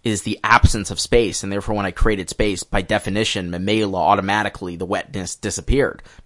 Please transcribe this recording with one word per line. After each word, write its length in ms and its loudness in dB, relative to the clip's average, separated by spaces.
is 180 0
the 220 -4
absence 480 4
of 80 -6
space, 420 2
and 100 -6
therefore 220 -4
when 140 0
I 40 -4
created 380 0
space, 320 -2
by 220 -2
definition, 640 -2
memela, 460 0
automatically 800 0
the 100 -8
wetness 500 -6
disappeared. 680 -2